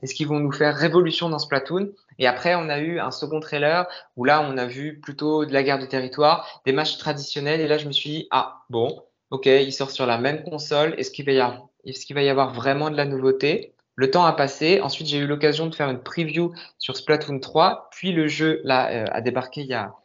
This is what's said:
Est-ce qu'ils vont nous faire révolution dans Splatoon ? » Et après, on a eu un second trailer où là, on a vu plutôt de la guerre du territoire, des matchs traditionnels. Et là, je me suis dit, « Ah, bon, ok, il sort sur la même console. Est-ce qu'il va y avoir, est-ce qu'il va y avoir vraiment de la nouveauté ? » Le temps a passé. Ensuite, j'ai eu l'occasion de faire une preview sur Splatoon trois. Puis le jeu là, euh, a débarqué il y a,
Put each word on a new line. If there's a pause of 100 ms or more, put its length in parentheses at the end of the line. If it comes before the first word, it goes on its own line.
Est-ce
qu'ils
vont
nous
faire
révolution
dans
Splatoon ? » (300)
Et
après,
on
a
eu
un
second
trailer (280)
où
là,
on
a
vu
plutôt
de
la
guerre
du
territoire,
des
matchs
traditionnels.
Et
là,
je
me
suis
dit, «
Ah,
bon, (280)
ok,
il
sort
sur
la
même
console.
Est-ce
qu'il
va
y
avoir, (180)
est-ce
qu'il
va
y
avoir
vraiment
de
la
nouveauté ? » (220)
Le
temps
a
passé.
Ensuite,
j'ai
eu
l'occasion
de
faire
une
preview (240)
sur
Splatoon
trois.
Puis
le
jeu
là,
euh,
a
débarqué
il
y
a, (120)